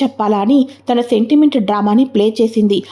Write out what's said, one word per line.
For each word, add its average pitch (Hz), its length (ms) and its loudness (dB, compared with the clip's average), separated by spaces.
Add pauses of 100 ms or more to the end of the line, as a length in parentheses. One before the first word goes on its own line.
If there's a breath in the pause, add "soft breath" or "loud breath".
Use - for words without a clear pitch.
చెప్పాలా 214 360 -2
అని 262 280 2 (260 loud breath)
తన 240 80 0
సెంటిమెంట్ 269 580 0
డ్రామాని 208 460 0
ప్లే 220 380 0
చేసింది. 214 480 0